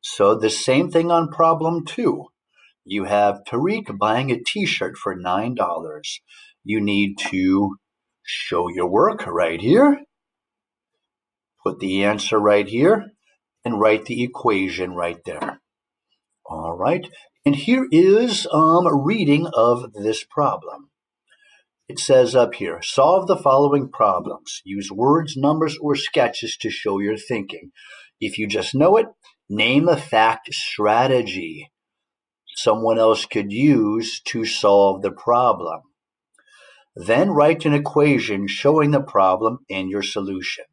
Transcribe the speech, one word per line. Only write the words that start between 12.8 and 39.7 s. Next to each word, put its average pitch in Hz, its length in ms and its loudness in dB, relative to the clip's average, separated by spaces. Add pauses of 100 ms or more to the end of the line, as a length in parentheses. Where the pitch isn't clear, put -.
and 120 120 -4
write 110 280 2
the 120 180 -4
equation 95 680 -2
right 87 320 -6
there. - 340 -10 (880)
All 82 320 -10
right. 143 280 -6 (400)
And 143 120 0
here 254 340 0
is, 196 600 4
um, 165 340 4
a 143 80 2
reading 156 580 2
of 120 380 2
this 107 320 -4
problem. 98 680 -6 (960)
It - 120 -12
says 127 360 4
up 120 200 2
here, 85 260 -8
"Solve 180 460 2
the 190 100 2
following 139 540 2
problems. 90 720 -4
Use 98 260 -10
words, 135 460 0
numbers, 151 420 -2
or 147 160 -2
sketches - 680 -4
to 107 100 -6
show 101 260 -4
your 101 180 -2
thinking. 107 560 -10 (480)
If 107 200 -8
you 107 80 -4
just - 260 -4
know 160 240 4
it, 220 80 2 (460)
name 120 360 2
a 170 80 4
fact 110 560 0
strategy 104 1200 -2 (840)
someone 113 420 2
else 110 300 2
could 101 240 -4
use 113 680 2 (100)
to 113 160 -6
solve 101 580 2
the 98 80 -2
problem. 101 720 0 (1120)
Then 117 340 2
write 156 360 2
an 147 100 4
equation 131 720 0
showing 147 420 2
the 139 140 2
problem 101 560 2 (100)